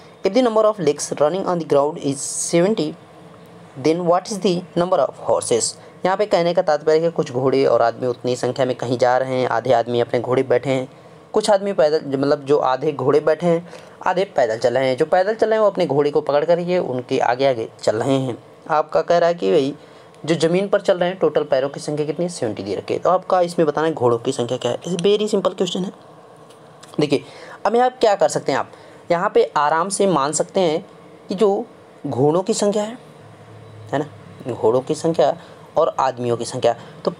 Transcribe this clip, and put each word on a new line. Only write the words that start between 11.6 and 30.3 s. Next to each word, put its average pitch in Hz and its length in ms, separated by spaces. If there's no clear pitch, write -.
पैदल, 151 460
मतलब 143 260
जो 143 140
आधे 131 340
घोड़े 139 280
बैठे 156 260
हैं, 170 220
आधे 185 180
पैदल 117 220
चल 120 160
रहे 131 140
हैं। 127 80
जो 151 80
पैदल 185 300
चल 220 120
रहे 220 80
हैं 220 60
वो 208 100
अपने 185 160
घोड़े 147 240
को 151 100
पकड़ 147 240
कर 170 140
ये 180 200
उनके 127 400
आगे 127 280
आगे 117 220
चल 107 140
रहे 131 220
हैं। 131 180
आपका 156 320
कह 170 160
रहा 170 100
है 175 60
कि 190 160
भाई 147 240
जो 151 140
ज़मीन 175 300
पर 202 120
चल 196 180
रहे 175 100
हैं 180 100
total 156 260
पैरों 139 240
की 139 120
संख्या 151 260
कितनी 156 180
है, 180 40
सेवेंटी 107 340
दे 98 120
रखी - 200
है। 123 60
तो 156 100
आपका 180 300
इसमें 175 280
बताना 151 180
है 160 80
घोड़ों 120 240
की 120 140
संख्या 120 260
क्या 120 140
है। - 80
It's 175 160
very 202 320
simple 190 260
question 190 300
है। 196 80
देखिए 143 240
अब 208 80
यहाँ 247 120
आप 247 140
क्या 214 140
कर 156 140
सकते 147 240
हैं, 131 60
आप - 140
यहाँ 180 200
पे - 260
आराम 156 320
से 202 180
मान 151 260